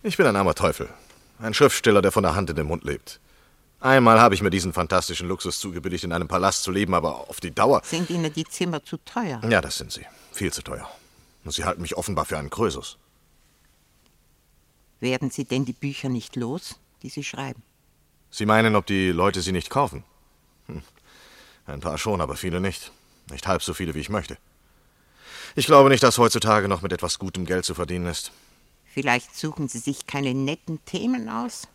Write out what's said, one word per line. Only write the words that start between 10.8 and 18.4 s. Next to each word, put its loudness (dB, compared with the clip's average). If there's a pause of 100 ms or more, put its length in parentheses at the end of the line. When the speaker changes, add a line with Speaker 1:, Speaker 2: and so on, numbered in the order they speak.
Speaker 1:
Und -10
sie -6
halten -4
mich -8
offenbar -4
für -6
einen -8
Krösus. -4 (2000)
Speaker 2:
Werden -2
Sie -8
denn -2
die -8
Bücher -8
nicht -6
los, -8 (240)
die -14
Sie -12
schreiben? -10 (680)
Speaker 1:
Sie -4